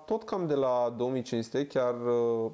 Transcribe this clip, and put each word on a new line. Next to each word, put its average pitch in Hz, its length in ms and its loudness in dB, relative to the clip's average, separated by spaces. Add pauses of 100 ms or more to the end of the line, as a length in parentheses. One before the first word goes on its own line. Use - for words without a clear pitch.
tot 220 180 -4
cam 190 240 -4
de 147 80 0
la 123 420 2
două 120 140 0
mii 131 120 0
cinci 117 220 -2
sute, 135 220 -2
chiar, 123 280 0
uh, 117 600 0